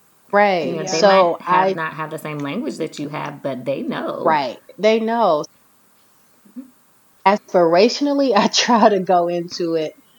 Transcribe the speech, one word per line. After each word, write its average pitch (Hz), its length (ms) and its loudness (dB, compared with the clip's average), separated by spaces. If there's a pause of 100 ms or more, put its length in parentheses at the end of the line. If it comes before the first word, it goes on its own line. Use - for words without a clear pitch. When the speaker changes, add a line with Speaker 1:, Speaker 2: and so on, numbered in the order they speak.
(320)
Speaker 1:
Right. 196 340 4
Speaker 2:
You - 60 -4
know, 160 100 -6
Speaker 3:
Yeah. - 80 -8
Speaker 2:
they 160 80 -2
Speaker 1:
So 190 400 4
Speaker 2:
might - 40 -20
have 185 260 2
Speaker 1:
I 190 60 0
Speaker 2:
not 160 200 -6
have 156 160 -10
the 151 80 -10
same 151 200 -10
language 170 400 -8
that 160 200 -8
you 143 120 -8
have, 147 320 -10
but 135 220 -8
they - 180 -4
know. 277 420 -8
Speaker 1:
Right. 143 340 0 (180)
They 220 220 2
know. 220 460 0 (1800)
Aspirationally, 214 1080 2
<laughs> 196 40 2
I 180 120 2
try 226 400 2
to 196 120 2
go 175 280 2
into 175 480 -6
it, 156 200 -6 (220)